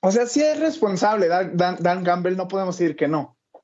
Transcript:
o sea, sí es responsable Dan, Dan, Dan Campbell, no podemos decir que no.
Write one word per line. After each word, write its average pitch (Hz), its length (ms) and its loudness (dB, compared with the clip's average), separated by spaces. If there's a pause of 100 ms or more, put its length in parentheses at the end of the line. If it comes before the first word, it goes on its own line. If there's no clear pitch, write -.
o 190 100 2
sea, 240 140 2
sí 285 140 0
es 302 200 2
responsable 208 640 0
Dan, 175 300 0
Dan, 180 240 0
Dan 175 240 0
Campbell, 180 320 0
no 185 100 -4
podemos 185 320 -4
decir 165 160 0
que 151 140 -2
no. 151 280 -4 (280)